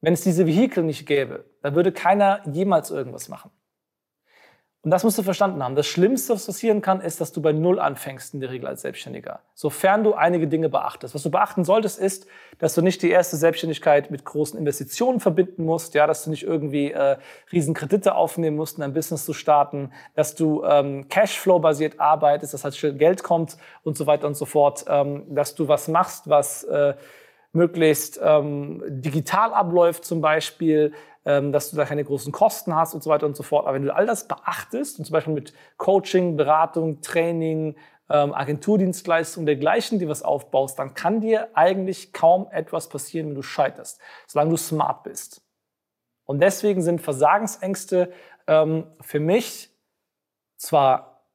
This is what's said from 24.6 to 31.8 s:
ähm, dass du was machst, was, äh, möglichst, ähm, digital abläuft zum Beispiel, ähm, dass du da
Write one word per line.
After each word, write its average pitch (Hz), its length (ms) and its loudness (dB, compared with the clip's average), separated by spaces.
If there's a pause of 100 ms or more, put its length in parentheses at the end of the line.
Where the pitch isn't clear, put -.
ähm, 143 380 0 (100)
dass 143 200 -2
du 151 120 -2
was 147 220 0
machst, - 400 -2
was, 147 340 2
äh, 143 300 0 (580)
möglichst, 165 720 2
ähm, 143 640 0
digital 160 680 -2
abläuft 175 520 2
zum 165 160 -4
Beispiel, 156 720 2 (320)
ähm, 143 260 2
dass 139 200 -2
du - 40 -10
da 151 100 0